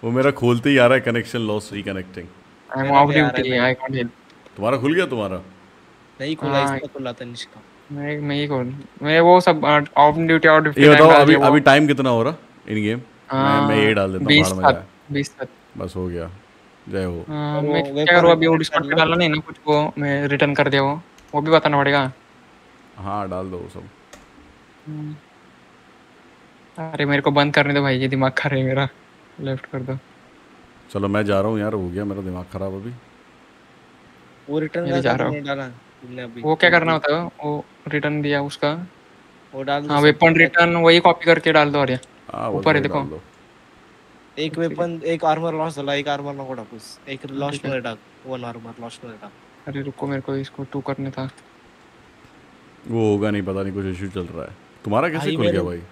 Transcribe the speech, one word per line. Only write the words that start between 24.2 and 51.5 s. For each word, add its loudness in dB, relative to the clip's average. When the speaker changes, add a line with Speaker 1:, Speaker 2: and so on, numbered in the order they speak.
Speaker 2:
हम्म। -12
अरे -6
मेरे 0
को 0
बंद 0
करने 2
दो 0
भाई, -2
ये -2
दिमाग 0
खा -4
रहा -2
है -2
मेरा, -2
Left -8
कर -10
दो। -8
Speaker 1:
चलो -2
मैं 0
जा 0
रहा 0
हूँ -2
यार, -4
हो -4
गया -6
मेरा -8
दिमाग -8
खराब -8
अभी। -12
Speaker 3:
वो -2
return -6
Speaker 2:
मैं -4
भी 0
Speaker 3:
का 0
Speaker 2:
जा 0
रहा -2
Speaker 3:
तुमने -6
Speaker 2:
हूँ। -12
Speaker 3:
डाला, -8
तुमने -18
अभी -16
Speaker 2:
वो 0
क्या 4
करना 2
Speaker 3:
वो 0
Speaker 2:
होता -2
है, -8
वो -6
return -4
दिया -2
उसका? -6
Speaker 3:
वो -10
डाल -4
दो -8
Speaker 2:
हाँ, 2
Speaker 3:
सब, 4
Speaker 2:
weapon 6
Speaker 3:
क्या 6
Speaker 2:
return, 2
वही 6
copy 2
करके 4
डाल 4
दो 0
आर्या। 0
Speaker 1:
हाँ, -6
बस -4
Speaker 2:
ऊपर 0
है 4
Speaker 1:
वही 2
Speaker 2:
देखो। -4
Speaker 1:
डाल -8
दो। -14
Speaker 3:
एक -6
Speaker 2:
ठीक -10
है। -2
Speaker 3:
weapon, -6
एक -4
armor 0
loss -6
डाला, -4
एक -4
armor -6
ना -12
कोडा -12
कुछ, -18
एक -12
Speaker 2:
हाँ, -12
Speaker 3:
लॉस्ट -6
Speaker 2:
ठीक -14
है। -6
Speaker 3:
में -6
डाल, -10
one -10
armor -14
लॉस्ट -16
में -16
डाल। -20
Speaker 2:
अरे -8
रुको, -10
मेरे -6
को -8
इसको -10
टू -10
करने -8
था। -10